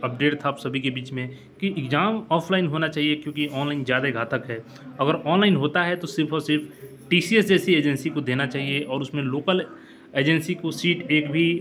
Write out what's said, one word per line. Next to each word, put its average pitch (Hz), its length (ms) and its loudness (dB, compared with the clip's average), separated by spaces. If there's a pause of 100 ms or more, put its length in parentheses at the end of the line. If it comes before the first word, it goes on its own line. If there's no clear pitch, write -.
अपडेट 135 300 0
था 147 140 -4
आप 139 100 -2
सभी 135 220 -6
के 135 100 -2
बीच 127 220 -8
में 127 160 -6 (320)
कि 196 80 0
एग्जाम 170 640 0
ऑफलाइन 175 360 2
होना 156 220 0
चाहिए 151 260 0
क्योंकि 147 340 -4
ऑनलाइन 143 360 -2
ज़्यादा 131 260 2
घातक 117 380 -4
है। 113 140 -8 (380)
अगर 147 140 2
ऑनलाइन 185 420 4
होता 151 260 2
है 175 140 0
तो 175 100 -8
सिर्फ 151 260 -2
और 160 80 0
सिर्फ - 680 -4
टीसीएस - 360 4
जैसी 185 280 4
एजेंसी 147 360 2
को 151 100 -2
देना 131 260 0
चाहिए 139 360 -4
और 135 180 -4
उसमें 139 220 -4
लोकल 147 420 0 (520)
एजेंसी 156 380 2
को 165 180 -4
सीट 170 400 -2
एक 147 180 2
भी 165 300 2